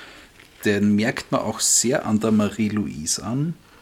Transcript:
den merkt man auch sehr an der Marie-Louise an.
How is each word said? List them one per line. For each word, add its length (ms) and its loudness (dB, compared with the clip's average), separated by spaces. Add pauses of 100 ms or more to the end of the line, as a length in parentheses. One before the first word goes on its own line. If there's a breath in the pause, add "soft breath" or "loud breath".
(640 loud breath)
den 320 2
merkt 360 -2
man 100 0
auch 180 -4
sehr 460 2
an 140 2
der 120 2
Marie-Louise 920 0
an. 300 -2 (280 soft breath)